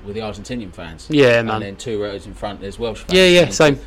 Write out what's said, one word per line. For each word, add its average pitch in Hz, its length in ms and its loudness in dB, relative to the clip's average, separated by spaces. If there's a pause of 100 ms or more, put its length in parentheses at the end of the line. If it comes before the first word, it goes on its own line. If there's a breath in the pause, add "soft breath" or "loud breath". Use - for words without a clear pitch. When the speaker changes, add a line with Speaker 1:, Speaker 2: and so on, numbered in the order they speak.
Speaker 1:
were 101 80 -12
the 110 80 -10
Argentinian 104 520 -10
fans. 82 360 -16
Speaker 2:
Yeah, 131 300 4
Speaker 1:
And 113 100 -2
Speaker 2:
man. 110 100 -2
Speaker 1:
then 101 160 -10
two 107 260 -6
rows 101 240 -8
in 98 100 -16
front, 101 260 -10
there's 98 180 -12
Welsh 113 200 -6
fans. - 180 -8
Speaker 2:
Yeah, 185 80 6
yeah, 175 160 6
Speaker 1:
And 160 120 2
Speaker 2:
same. 147 340 4